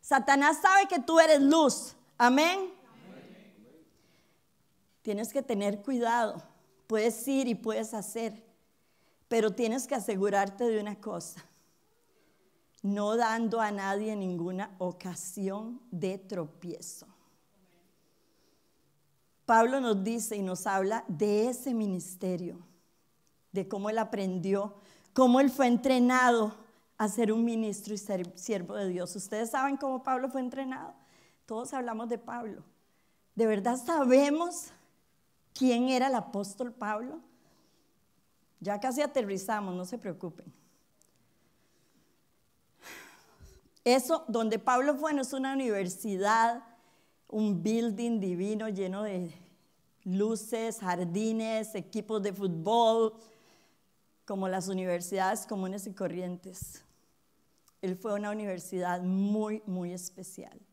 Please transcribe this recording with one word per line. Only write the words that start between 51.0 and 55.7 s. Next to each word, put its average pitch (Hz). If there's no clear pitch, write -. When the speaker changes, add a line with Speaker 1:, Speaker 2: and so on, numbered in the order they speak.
Speaker 1:
equipos 214
de 202
fútbol, 220
como 190
las 185
universidades 185
comunes 190